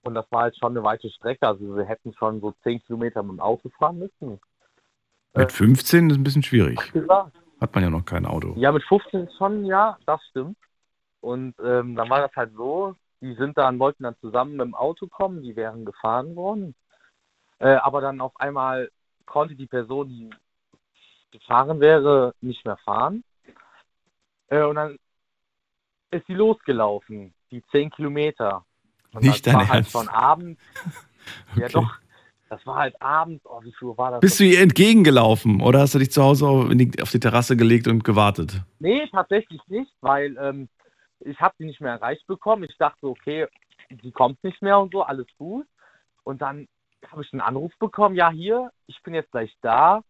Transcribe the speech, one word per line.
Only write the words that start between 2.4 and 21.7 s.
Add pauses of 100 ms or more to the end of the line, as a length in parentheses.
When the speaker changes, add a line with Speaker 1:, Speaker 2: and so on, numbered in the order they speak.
Speaker 1:
zehn
Kilometer
mit
dem
Auto
fahren
müssen. (960)
Speaker 2:
Mit
Speaker 1:
Äh,
Speaker 2:
fünfzehn
ist
ein
bisschen
schwierig.
Speaker 1:
Ach,
gesagt. (220)
Speaker 2:
Hat
man
ja
noch
kein
Auto.
Speaker 1:
Ja,
mit
fünfzehn (100)
schon,
ja,
das
stimmt. (640)
Und,
ähm,
dann
war
das
halt
so, (240)
die
sind
dann,
wollten
dann
zusammen
mit
dem
Auto
kommen,
die
wären
gefahren
worden. (840)
Äh,
aber
dann
auf
einmal (360)
konnte
die
Person,
die (1000)
gefahren